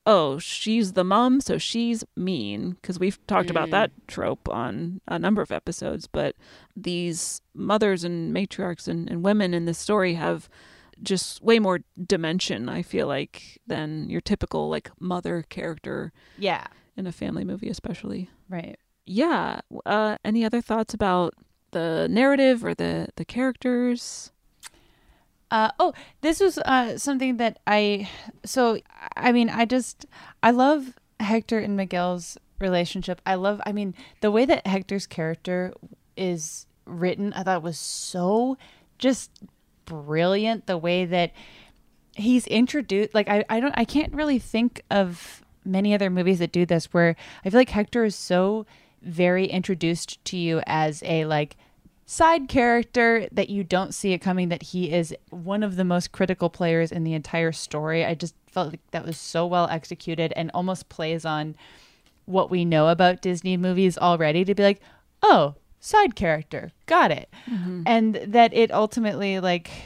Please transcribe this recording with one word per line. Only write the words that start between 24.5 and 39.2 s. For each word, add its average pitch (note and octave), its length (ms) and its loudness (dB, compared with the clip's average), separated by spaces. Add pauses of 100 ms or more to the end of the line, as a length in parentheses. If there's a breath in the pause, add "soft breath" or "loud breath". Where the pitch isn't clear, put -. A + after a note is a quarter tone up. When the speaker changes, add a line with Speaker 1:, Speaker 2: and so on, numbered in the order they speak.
Speaker 3:
Uh, A3 200 2 (100)
oh, E4+ 120 4 (300 loud breath)
this D#4+ 180 2
was, F#4+ 200 2
uh, B3+ 380 0
something C4 400 -2
that A3+ 300 -2
I, G#3 400 2 (380 loud breath)
so, A#3 320 2 (400)
I B3 160 4
mean, A#3+ 160 4
I A#3 160 0
just, B3 400 -2 (360 loud breath)
I A3+ 100 8
love C4 460 2 (220)
Hector A3 400 0
and G#3 160 -4
Miguel's F3+ 640 -4 (220)
relationship. F3+ 640 0
I F#3+ 100 0
love, G3+ 300 0
I G#3 80 -6
mean, G3+ 200 -4 (280 loud breath)
the G#3+ 100 2
way A3+ 140 4
that C#4+ 200 2
Hector's F#3+ 420 -2
character F3+ 640 -4 (420)
is F3+ 520 -6 (180)
written, F3+ 480 -4
I F#3 100 -8
thought F3+ 200 -2
was D#3+ 140 -8
so A3 800 -2 (400 soft breath)
just - 320 0 (540)